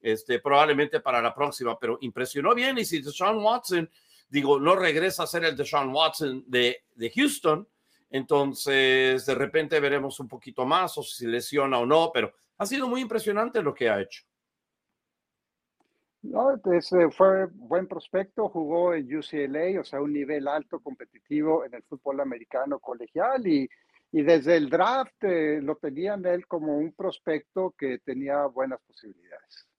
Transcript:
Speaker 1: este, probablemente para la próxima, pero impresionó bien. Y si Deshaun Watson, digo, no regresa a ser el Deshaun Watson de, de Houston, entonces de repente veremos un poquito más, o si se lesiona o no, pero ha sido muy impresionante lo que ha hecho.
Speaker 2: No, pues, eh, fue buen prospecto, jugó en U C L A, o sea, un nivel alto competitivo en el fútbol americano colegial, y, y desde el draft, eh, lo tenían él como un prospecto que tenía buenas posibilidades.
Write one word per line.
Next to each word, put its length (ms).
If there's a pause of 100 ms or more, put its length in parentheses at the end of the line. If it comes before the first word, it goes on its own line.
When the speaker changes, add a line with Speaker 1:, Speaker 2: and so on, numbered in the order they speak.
Speaker 1:
este, 380
probablemente 600
para 220
la 120
próxima, 460
pero 220
impresionó 540
bien. 240
Y 60
si 160
Deshaun 420
Watson, 460 (380)
digo, 320
no 160
regresa 480
a 40
ser 180
el 100
Deshaun 380
Watson 540
de, 380 (100)
de 160
Houston, 560 (420)
entonces 1160
de 100
repente 440
veremos 400
un 80
poquito 380
más, 320
o 60
si 200
se 40
lesiona 520
o 60
no, 280
pero 200 (240)
ha 80
sido 220
muy 140
impresionante 600
lo 120
que 160
ha 120
hecho. 220 (2000)
Speaker 2:
No, 380
pues, 320
eh, 160
fue 440
buen 340
prospecto, 640
jugó 440
en 220
U 80
C 220
L 320
A, 40
o 20
sea, 180
un 100
nivel 360
alto 320
competitivo 840
en 100
el 100
fútbol 360
americano 600
colegial, 680
y, 220 (440)
y 80
desde 340
el 140
draft, 540
eh, 380
lo 140
tenían 500
él 220
como 300
un 160
prospecto 840
que 220
tenía 460
buenas 420
posibilidades. 800 (120)